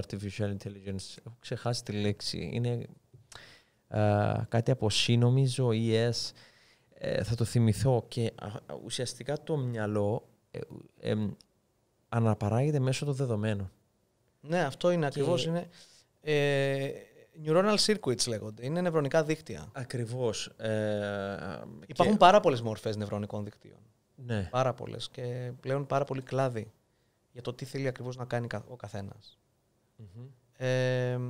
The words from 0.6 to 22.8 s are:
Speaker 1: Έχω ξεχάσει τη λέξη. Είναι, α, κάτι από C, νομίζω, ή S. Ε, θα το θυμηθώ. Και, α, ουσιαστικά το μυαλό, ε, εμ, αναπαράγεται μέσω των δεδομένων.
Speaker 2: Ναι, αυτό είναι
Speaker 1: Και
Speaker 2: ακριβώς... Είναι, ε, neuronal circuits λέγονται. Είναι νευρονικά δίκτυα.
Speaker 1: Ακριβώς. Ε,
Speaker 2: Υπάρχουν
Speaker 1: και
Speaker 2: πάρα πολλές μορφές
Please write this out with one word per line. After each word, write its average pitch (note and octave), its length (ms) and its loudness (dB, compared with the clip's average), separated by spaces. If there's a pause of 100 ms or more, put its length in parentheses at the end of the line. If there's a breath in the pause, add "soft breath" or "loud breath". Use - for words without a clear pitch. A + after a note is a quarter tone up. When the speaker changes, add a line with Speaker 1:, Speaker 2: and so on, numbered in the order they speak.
Speaker 1:
Έχω A2+ 140 -14
ξεχάσει - 440 -4
τη - 80 -6
λέξη. G#2 640 -2
Είναι, A#2+ 320 -2 (1040 loud breath)
α, G#2+ 600 2
κάτι A#2 220 2
από A2 200 2
C, - 260 4
νομίζω, B2 540 4
ή A2+ 200 2 (200)
S. - 200 -4 (720 soft breath)
Ε, - 200 0
θα A2 120 0
το A#2 100 0
θυμηθώ. A#2 640 4
Και, A#2 280 -2
α, - 120 -12 (380)
ουσιαστικά C3 580 -6
το D#3 140 -2
μυαλό, G#2+ 680 0 (240)
ε, - 80 -10 (400)
εμ, G#2+ 320 -2 (800)
αναπαράγεται A#2 680 2
μέσω C3 260 0
των C#3+ 80 -2
δεδομένων. G#2+ 580 -2 (720)
Speaker 2:
Ναι, E3 220 -2
αυτό C#3 280 2
είναι F3 100 2
Speaker 1:
Και D3 60 2
Speaker 2:
ακριβώς... D3 380 0
Είναι, E3+ 220 -2 (540 loud breath)
ε, C#3 680 0 (560)
neuronal F#3 320 4
circuits C#3 500 2
λέγονται. G#2+ 380 -6
Είναι E3 160 -2
νευρονικά D#3+ 420 2
δίκτυα. D3+ 500 -6
Speaker 1:
Ακριβώς. A#2+ 760 -4
Ε, G#2+ 480 -2 (920)
Speaker 2:
Υπάρχουν F#3+ 280 4
Speaker 1:
και - 40 0
Speaker 2:
πάρα F#3+ 200 10
πολλές C#3 220 4
μορφές A2 360 -4